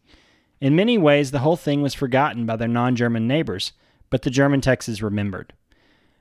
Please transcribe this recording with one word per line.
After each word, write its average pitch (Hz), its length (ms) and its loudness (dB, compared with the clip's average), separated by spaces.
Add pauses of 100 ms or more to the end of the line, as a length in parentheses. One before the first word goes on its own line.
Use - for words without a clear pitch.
(600)
In 139 160 2
many 226 200 2
ways, 143 360 4
the 143 80 -2
whole 160 160 2
thing 143 260 -2
was 139 120 -2
forgotten 127 520 -2
by 113 80 -2
their 113 140 -4
non-German 120 580 0
neighbors, 123 460 -2 (380)
but 131 120 -2
the 139 80 -2
German 139 300 4
Texans 123 420 -2
remembered. 101 520 -6 (680)